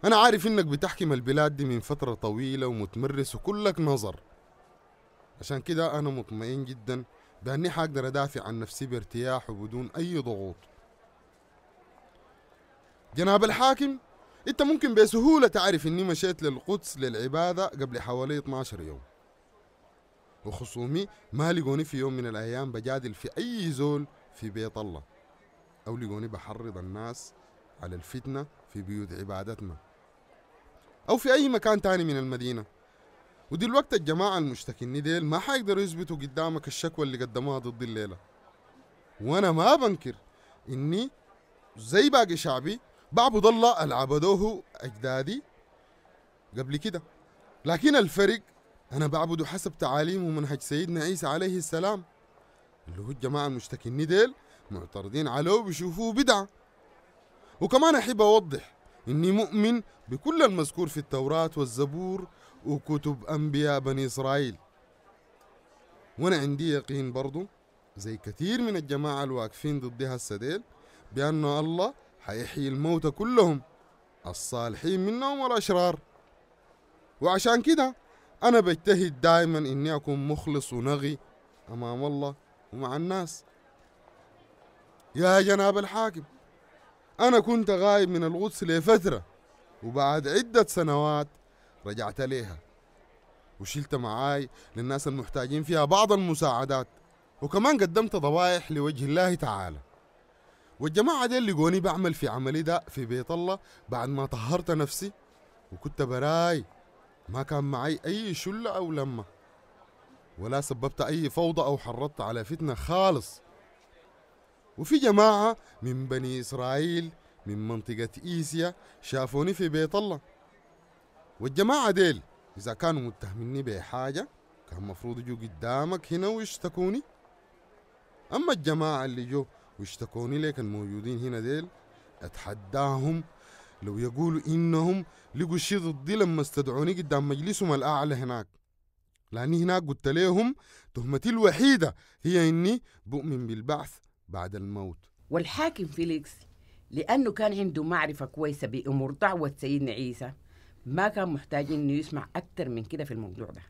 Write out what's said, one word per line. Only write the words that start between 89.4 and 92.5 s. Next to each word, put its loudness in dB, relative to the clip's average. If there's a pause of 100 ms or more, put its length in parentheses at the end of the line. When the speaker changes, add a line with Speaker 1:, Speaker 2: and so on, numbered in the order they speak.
Speaker 1:
وبعد 0
عدة 4
سنوات 0 (580)
رجعت -6
ليها، -6 (1000)